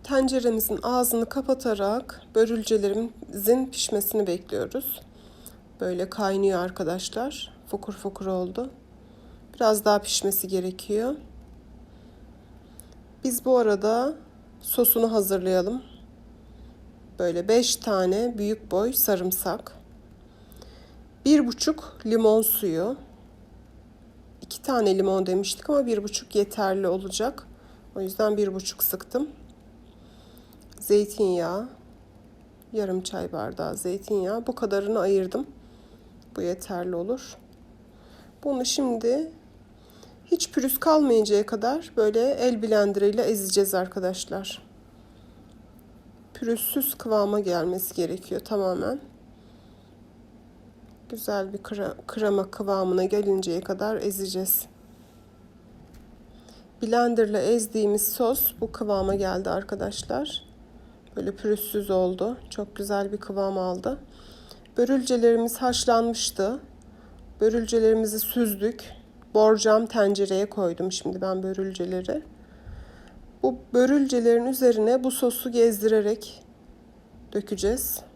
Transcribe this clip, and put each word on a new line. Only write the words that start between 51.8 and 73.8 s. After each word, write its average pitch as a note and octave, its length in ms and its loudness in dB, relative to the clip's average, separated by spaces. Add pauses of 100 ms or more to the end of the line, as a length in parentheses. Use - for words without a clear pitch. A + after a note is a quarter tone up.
krema G3+ 440 0
kıvamına F#3 540 0
gelinceye F#3+ 560 0
kadar G3+ 360 -4
ezeceğiz. F#3+ 680 -4 (2250)
Blenderla A3+ 580 4
ezdiğimiz G#3+ 720 2
sos B3+ 480 0
bu A3 120 -4
kıvama G3 420 0
geldi F#3+ 360 -2
arkadaşlar. G3+ 920 -6 (720)
Böyle G3 200 -6
pürüzsüz G#3 540 -2
oldu. F#3 460 0 (140)
Çok G3+ 260 -10
güzel G3+ 360 -4
bir G#3 40 -6
kıvam G3 420 -2
aldı. F#3 400 -4 (800)
Börülcelerimiz A#3+ 800 4
haşlanmıştı. A#3 1040 0 (800)
Börülcelerimizi A3 800 4
süzdük. G#3+ 640 -2 (500)
Borcam G#3+ 520 6
tencereye G3+ 600 2
koydum F#3 460 -2
şimdi F#3 280 -6
ben F#3+ 220 -2
börülceleri. F#3 800 -4 (1200)
Bu B3 160 2 (160)
börülcelerin B3 720 4